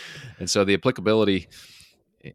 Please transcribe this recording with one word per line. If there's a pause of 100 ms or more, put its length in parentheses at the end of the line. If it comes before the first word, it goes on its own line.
(380)
and
so
the
applicability (760)
i-,